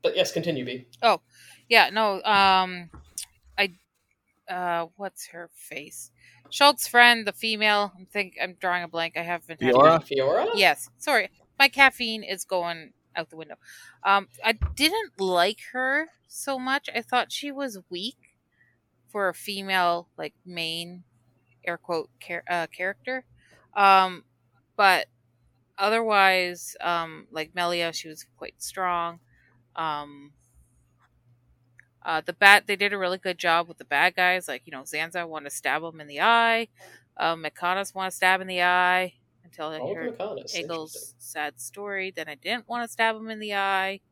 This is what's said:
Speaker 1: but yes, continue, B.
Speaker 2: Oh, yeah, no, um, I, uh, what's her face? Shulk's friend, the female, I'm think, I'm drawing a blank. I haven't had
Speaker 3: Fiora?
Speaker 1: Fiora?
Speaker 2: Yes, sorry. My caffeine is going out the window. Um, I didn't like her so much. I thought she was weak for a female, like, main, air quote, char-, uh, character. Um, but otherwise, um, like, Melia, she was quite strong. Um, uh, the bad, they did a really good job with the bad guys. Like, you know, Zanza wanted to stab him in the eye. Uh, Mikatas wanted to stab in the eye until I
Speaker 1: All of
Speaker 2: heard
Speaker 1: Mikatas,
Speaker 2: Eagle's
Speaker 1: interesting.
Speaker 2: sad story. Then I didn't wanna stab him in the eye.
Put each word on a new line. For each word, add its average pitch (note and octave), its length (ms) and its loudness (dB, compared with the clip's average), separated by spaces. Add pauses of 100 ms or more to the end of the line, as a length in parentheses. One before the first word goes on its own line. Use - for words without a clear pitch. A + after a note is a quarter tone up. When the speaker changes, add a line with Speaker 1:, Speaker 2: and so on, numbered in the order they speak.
Speaker 1:
but D#3+ 140 0
yes, F3+ 160 0
continue, D#3+ 320 -4
B. B2 220 -10 (160)
Speaker 2:
Oh, G#3+ 180 4 (480)
yeah, G#3 240 6
no, G#3 300 0
um, F#3 680 2 (680)
I, G3 160 -2 (720)
uh, F3 380 -4 (100)
what's G3 320 -12
her E3+ 260 -18
face? - 560 -16 (400)
Shulk's C#4+ 360 4
friend, A#3+ 400 6
the G3+ 60 -4
female, G#3 680 0
I'm F#3 80 -20
think, G3 340 -6
I'm F3+ 140 -6
drawing F3 300 -4
a E3+ 40 -12
blank. E3 280 -6
I E3+ 60 -6
haven't E3+ 380 -8
had B2 140 2
Speaker 3:
Fiora? D#3 300 8
Speaker 1:
Fiora? C#3+ 500 0
Speaker 2:
Yes, F#3 340 2 (100)
sorry. A#3 320 0 (280)
My C#4 100 6
caffeine A#3+ 540 2
is F#3 220 -8
going E3+ 480 -6 (240)
out D#3+ 140 -6
the D#3+ 60 -20
window. D#3 200 -16 (480)
Um, G3 240 4 (160)
I A3 80 2
didn't E4+ 680 -2
like F#3 380 2 (140)
her C4+ 360 -2 (200)
so - 300 -8
much. C4 360 -4
I A#3+ 80 -4
thought B3 300 -2
she C#4+ 180 -8
was C4 280 -8 (120)
weak F#3 280 -8 (920)
for G3 180 -2
a E3+ 60 -4
female, F#3 840 -2
like, D#3 180 -10 (100)
main, E3+ 580 -8 (640)
air E3+ 140 -4
quote, E3 320 -6 (100)
char-, E3+ 280 -12
uh, E3+ 200 -2
character. A3+ 560 -6 (500)
Um, F#3+ 500 6 (520)
but F#3+ 300 4 (720)
otherwise, G3 1000 2
um, E3 520 -4
like, D#3 240 -8
Melia, F3 360 -2
she - 160 -12
was D#3 160 -18 (120)
quite - 260 -16
strong. E3+ 560 -4 (560)
Um, D3 580 -8 (1700)
uh, D#3+ 200 -2
the F3+ 100 -8
bad, G3+ 320 6
they G3+ 100 -4
did G3+ 160 -2
a G3+ 60 -8
really F#3 200 -4
good F3+ 200 -6
job E3+ 300 0
with E3+ 100 -20
the C3+ 60 -20
bad D#3+ 300 0
guys. F3+ 340 0
Like, B2+ 180 -8
you E3 40 -20
know, C3+ 120 -14
Zanza E3 440 -6
wanted D3+ 240 -12
to - 60 -12
stab D3 260 -2
him E3 180 -12
in D3 60 -18
the C#3+ 140 -10
eye. A3+ 480 2 (480)
Uh, E3 180 0
Mikatas F3 600 -4
wanted F#3 160 -6
to - 60 -16
stab F#3 240 2
in F#3+ 60 -10
the F#3 160 -2
eye F3+ 520 2 (300)
until D#3+ 240 -12
I D#3+ 100 -10
Speaker 1:
All E3+ 120 -8
of - 60 -6
Speaker 2:
heard D#3+ 220 -10
Speaker 1:
Mikatas, G3 360 -10
Speaker 2:
Eagle's D#3+ 400 -8
Speaker 1:
interesting. - 240 -16
Speaker 2:
sad D3+ 420 -10
story. G3 540 -10
Then D#3+ 140 -10
I D3 80 -14
didn't A3 320 -8
wanna A#3+ 200 -6
stab A3+ 280 0
him A3 120 -12
in A3 120 -10
the G#3 140 -8
eye. G3 460 0 (120)